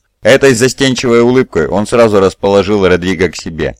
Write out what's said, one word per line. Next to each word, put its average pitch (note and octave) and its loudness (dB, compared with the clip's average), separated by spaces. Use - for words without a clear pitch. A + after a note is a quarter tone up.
Этой C3+ 4
застенчивой A#2+ 0
улыбкой A#2+ 0
он G2+ -4
сразу A2+ 2
расположил G2 0
Родриго F2+ -2
к - -12
себе. D2+ -8